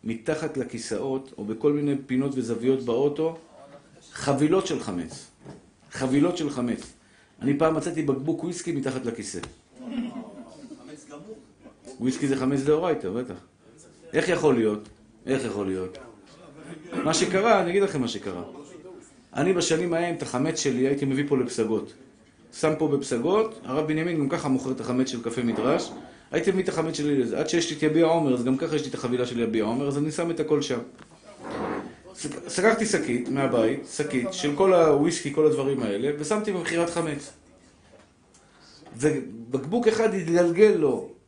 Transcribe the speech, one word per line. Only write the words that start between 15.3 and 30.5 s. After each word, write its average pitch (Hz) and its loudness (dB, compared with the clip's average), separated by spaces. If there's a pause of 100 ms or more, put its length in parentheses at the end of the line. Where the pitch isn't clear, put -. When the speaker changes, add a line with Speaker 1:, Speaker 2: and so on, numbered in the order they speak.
Speaker 1:
יכול 101 -4
להיות? 92 -6 (920)
מה 156 0
שקרה, 196 4
אני 175 0
אגיד 196 4
לכם 165 0
מה 117 0
שקרה. 95 -6 (920)
אני 175 2
בשנים 170 2
ההם, 170 0
את - -6
החמץ 156 0
שלי 131 2
הייתי 143 0
מביא 135 0
פה 143 4
לפסגות. 110 0 (600)
שם 156 0
פה 156 2
בפסגות, 156 0
הרב 151 -2
בנימין 160 0
גם 139 0
ככה 147 -2
מוכר 131 0
את - -4
החמץ 127 0
של 117 -6
קפה 117 -2
מדרש, 120 2 (400)
הייתי - 2
מביא 185 2
את 175 0
החמץ 160 -2
שלי 147 2
לזה. 117 0
עד 151 0
שיש 165 2
לי 151 -4
את - -2
יביע 156 4
עומר, 160 4
אז 120 0
גם 131 2
ככה 151 -2
יש 135 0
לי 131 -6
את - -6
החבילה 123 -2
של 120 -4
יביע 110 0
עומר, 127 -2
אז 139 -2
אני 151 0
שם 170 -2
את 160 -4
הכל 147 2